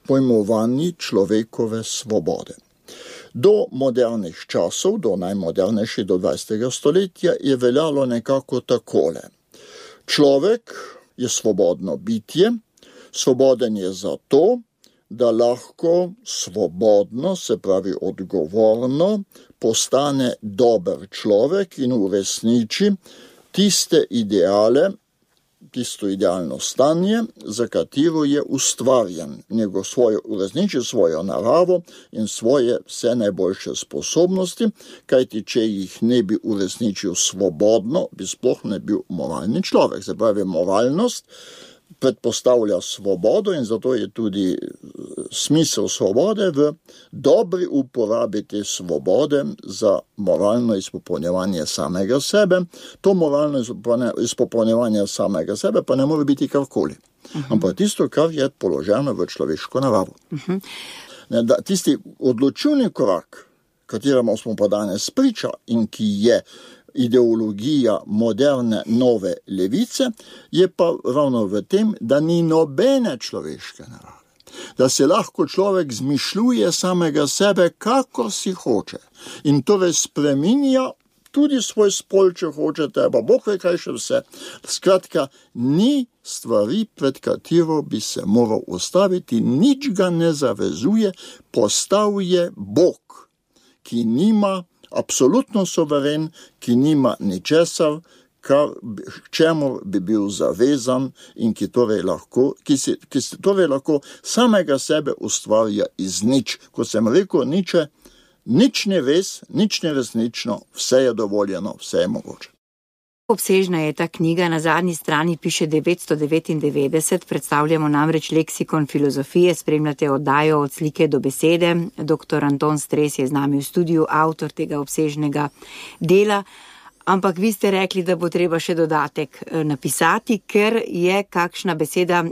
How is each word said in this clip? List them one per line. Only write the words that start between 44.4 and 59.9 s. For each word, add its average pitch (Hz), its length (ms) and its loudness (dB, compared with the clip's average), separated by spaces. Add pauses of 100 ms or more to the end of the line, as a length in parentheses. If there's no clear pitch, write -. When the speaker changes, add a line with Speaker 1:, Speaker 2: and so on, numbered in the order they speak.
Speaker 1:
eh, - 40 -4 (720)
smisel 143 580 0
svobode 180 640 0
v 147 220 2 (400)
dobri 175 580 2
uporabi 117 720 -2
te 101 200 -6
svobode 92 800 0 (200)
za 98 340 0 (180)
moralno 101 600 0
izpopolnjevanje 87 880 -4
samega 95 540 -2
sebe. 185 400 2 (400)
To 196 140 4
moralno 147 440 0
izpopolnje-, 117 640 -2
izpopolnjevanje 113 840 0
samega 98 500 -2
sebe 208 260 0
pa 127 140 0
ne 135 100 2
more 151 180 0
biti 139 240 0
karkoli. 113 480 -2 (380)
Speaker 2:
Mhm. 135 180 -6
Speaker 1:
Ampak 92 240 0
tisto, 180 320 0
kar 156 220 2
je 139 200 -2
položeno 101 640 -2
v 90 140 -2
človeško 78 540 -4
naravo. 107 340 0 (180)